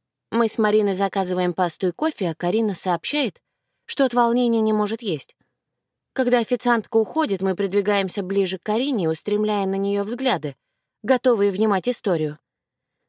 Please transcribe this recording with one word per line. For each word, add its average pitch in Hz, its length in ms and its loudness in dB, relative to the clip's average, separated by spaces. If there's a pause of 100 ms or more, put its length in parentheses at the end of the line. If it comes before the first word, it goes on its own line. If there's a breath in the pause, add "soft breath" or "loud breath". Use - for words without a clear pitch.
(300)
Мы 226 160 2
с 220 100 -6
Мариной 208 360 2
заказываем 185 600 0
пасту 180 340 -2
и 175 40 0
кофе, 294 380 -4
а 160 60 -4
Карина 208 380 -2
сообщает, 190 680 -2 (440)
что - 200 0
от 254 80 0
волнения 233 480 2
не 220 120 2
может 214 280 0
есть. 175 340 -6 (760)
Когда 240 260 2
официантка 233 580 0
уходит, 214 440 0
мы 190 140 0
придвигаемся 196 680 0
ближе 185 340 -2
к - 60 -20
Карине 233 420 0
и - 20 2
устремляем 202 640 0
на 196 40 -2
нее 202 280 -2
взгляды, 202 520 -4 (480)
готовые 220 480 2
внимать 202 380 0
историю. 156 500 -2 (680)